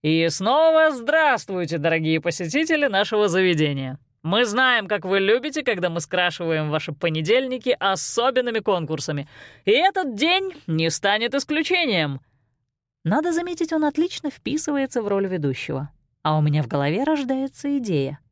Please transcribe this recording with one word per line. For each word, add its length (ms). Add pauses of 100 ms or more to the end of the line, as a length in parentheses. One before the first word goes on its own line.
«И 260
снова 640
здравствуйте, 840
дорогие 420
посетители 680
нашего 420
заведения. 680 (260)
Мы 200
знаем, 460
как 160
вы 140
любите, 440
когда 260
мы 120
скрашиваем 680
ваши 220
понедельники 880
особенными 800
конкурсами, 680 (340)
и 80
этот 440
день 380 (140)
не 220
станет 440
исключением». 840 (840)
Надо 260
заметить, 400
он 140
отлично 460
вписывается 680
в 60
роль 200
ведущего, 640 (340)
а 140
у 40
меня 200
в 60
голове 380
рождается 720
идея. 420 (120)